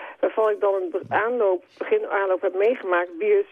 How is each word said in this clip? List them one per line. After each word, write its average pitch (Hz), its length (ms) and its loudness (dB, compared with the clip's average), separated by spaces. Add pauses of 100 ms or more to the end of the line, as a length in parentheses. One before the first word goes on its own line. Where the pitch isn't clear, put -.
(200)
Waarvan 214 300 2
ik 208 100 -2
dan 202 220 2
in 180 100 -6
de 175 180 -4
aanloop, 208 540 0 (140)
begin 214 300 -2
aanloop 190 340 0
heb 185 140 -2
meegemaakt. 185 640 0
Bias, 202 340 2